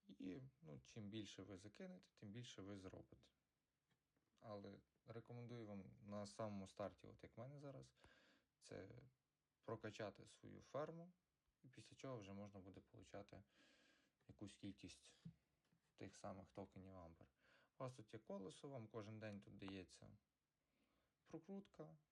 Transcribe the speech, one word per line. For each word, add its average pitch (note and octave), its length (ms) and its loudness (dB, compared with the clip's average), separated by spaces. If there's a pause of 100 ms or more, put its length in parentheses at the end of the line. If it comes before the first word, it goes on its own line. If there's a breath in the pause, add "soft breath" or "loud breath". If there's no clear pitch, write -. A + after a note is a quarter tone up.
(180)
І, E3+ 220 4 (220)
ну, D3+ 220 -4
чим G#2 240 -2
більше G2+ 340 0
ви G2 160 -2
закинете, F#3 580 -4
тим G#2 140 -4
більше A#2+ 320 0
ви G2+ 160 0
заробите. F#2 380 -4 (1200)
Але G2+ 380 0 (280)
рекомендую A#2 600 2
вам G2+ 180 2 (180)
на G#2 240 4
самому G2+ 420 4
старті, - 380 2
от G#2 160 -6
як - 140 -6
в A2+ 40 -2
мене C#3 200 0
зараз, C3+ 260 -2 (760 loud breath)
це G2 280 -2 (760)
прокачати G#2+ 640 4
свою G2 340 -6
ферму, E3 500 4 (500)
і C#3 60 -10
після - 280 -10
чого C3 220 2
вже G2 140 0
можна G2+ 280 0
буде F#2+ 200 -6
получати G2+ 640 -6 (840 loud breath)
якусь G#2 260 -2
кількість - 540 -2 (880)
тих - 200 -4
самих G2 340 0
токенів F#2+ 440 0
AMBER. E2 320 -6 (520 loud breath)
У - 40 6
вас B2+ 120 4
тут G#2+ 200 -6
є A2 40 0
колесо, F#3+ 500 2
вам A#2 180 2
кожен A2 320 2
день G#2+ 220 2
тут G2+ 180 -8
дається G2 580 -2 (1080 soft breath)
прокрутка E3 720 -2 (160)